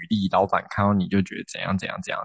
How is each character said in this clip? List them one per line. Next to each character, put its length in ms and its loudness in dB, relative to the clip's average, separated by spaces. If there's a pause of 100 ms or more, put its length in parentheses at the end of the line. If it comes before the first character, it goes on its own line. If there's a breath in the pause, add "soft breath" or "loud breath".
历 200 0
老 160 4
板 240 0
看 160 2
到 80 6
你 160 2
就 140 4
觉 120 -8
得 160 -8
怎 80 -10
样 180 -2
怎 120 -6
样 140 -8
怎 100 -6
样。 100 -6